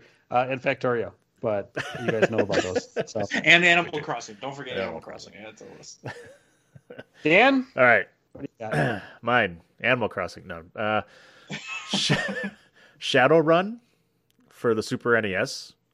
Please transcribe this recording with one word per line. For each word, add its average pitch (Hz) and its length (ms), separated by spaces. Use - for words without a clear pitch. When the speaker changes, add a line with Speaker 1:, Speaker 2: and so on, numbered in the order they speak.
Speaker 1:
uh, 127 180
and 131 120
Factorio. 120 500
But 104 320
you 117 80
guys 110 180
know 113 100
about 98 240
those. 90 260
So. - 160
Speaker 2:
<laughs> - 100
And 170 200
Animal 170 380
Crossing. 117 400
Don't 139 140
forget 131 200
Speaker 3:
Yeah. 95 80
Speaker 2:
Animal 82 180
Crossing. 87 320
Yeah, 104 160
it's 110 120
a 110 40
list. - 280
<laughs> - 600
Speaker 1:
Dan? 254 520
Speaker 3:
All 131 80
right. 113 240
Speaker 1:
What 139 120
do - 20
you 110 100
got? 120 320
Speaker 3:
<clears throat> - 100
Mine. 113 400
Animal 117 280
Crossing. 87 380
No. 85 160
Uh, 107 260
Sh-, - 220
<laughs> - 420
Shadowrun 165 760
for - 240
the 107 100
Super 120 320
N 110 100
E 95 100
S. - 380